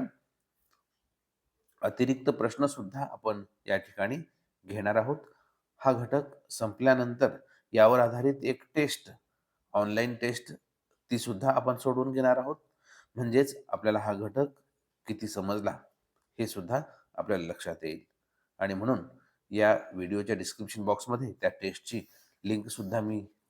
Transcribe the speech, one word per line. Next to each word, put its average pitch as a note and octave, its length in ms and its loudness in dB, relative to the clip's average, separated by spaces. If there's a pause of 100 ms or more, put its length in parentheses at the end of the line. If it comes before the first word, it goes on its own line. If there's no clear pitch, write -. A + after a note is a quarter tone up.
(1800)
अतिरिक्त B2+ 480 0
प्रश्न C3+ 360 0
सुद्धा C3 460 -6
आपण G#2 320 -4 (220)
या G2 120 0
ठिकाणी G2+ 400 -6 (480)
घेणार G#2 300 -2
आहोत. A#2+ 220 2 (640)
हा C3+ 120 6
घटक B2 400 -2 (180)
संपल्यानंतर A#2+ 880 2 (360)
यावर A2+ 260 10
आधारित B2 440 2
एक B2 200 -2 (120)
टेस्ट, - 360 -2 (640)
ऑनलाइन G#2+ 420 0
टेस्ट, A#2+ 380 -4 (580)
ती A#2+ 80 0
सुद्धा A#2 320 0
आपण B2+ 260 0
सोडवून C3 360 0
घेणार B2+ 240 4
आहोत. C3+ 180 -4 (600)
म्हणजेच B2 520 2
आपल्याला G#2+ 320 0
हा G#2+ 140 -2
घटक A2 460 -2 (480)
किती A2 200 -6
समजला G2+ 500 -4 (640)
हे A#2 80 -2
सुद्धा G#2 320 -4 (360)
आपल्याला F2+ 300 -2
लक्षात E2+ 380 -8
येईल D#2+ 160 -8 (600)
आणि G2 140 -2
म्हणून A2 260 -2 (520)
या G#2+ 220 6 (200)
व्हिडिओच्या G2+ 420 -2
डिस्क्रिप्शन G2 500 -8
बॉक्समध्ये A#2+ 460 -2 (100)
त्या - 80 0 (120)
टेस्टची F#2+ 400 -8 (420)
लिंक G#2+ 240 -2
सुद्धा A2 340 -4
मी G#2+ 180 -2 (300)